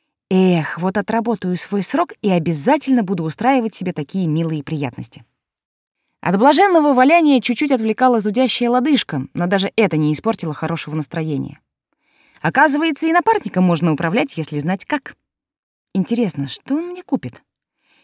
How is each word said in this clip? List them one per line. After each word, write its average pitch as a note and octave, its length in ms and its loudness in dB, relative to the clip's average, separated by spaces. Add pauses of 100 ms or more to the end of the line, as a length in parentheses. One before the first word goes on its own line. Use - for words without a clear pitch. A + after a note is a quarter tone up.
(300)
Эх, F3+ 480 2
вот F#3 180 -4
отработаю G#3+ 600 -2
свой G3+ 260 -4
срок D#4+ 400 -2
и G3+ 80 0
обязательно F#3 720 2
буду F3 220 -4
устраивать A3+ 500 0
себе F3+ 180 -4
такие F3 340 -4
милые D#3+ 360 -2
приятности. C3+ 600 -8 (960)
От F3 180 0
блаженного D4+ 560 4
валяния C#4+ 460 6
чуть-чуть C#4 300 -2
отвлекала A#3 500 2
зудящая A#3 500 0
лодыжка, B3 640 0
но F3 120 -2
даже F#3+ 300 0
это G3 200 2
не D3+ 160 2
испортило D3+ 420 -4
хорошего D#3+ 400 -6
настроения. D3+ 640 -6 (800)
Оказывается, D4 640 2
и D#4+ 60 2
напарником F4 520 2
можно E3+ 280 2
управлять, D#3+ 440 -2
если D3+ 220 -6
знать E3+ 280 -4
как. - 300 -6 (760)
Интересно, F#3 560 -2
что - 260 -8
он E4+ 140 -4
мне F4+ 140 -12
купит? - 400 -8 (600)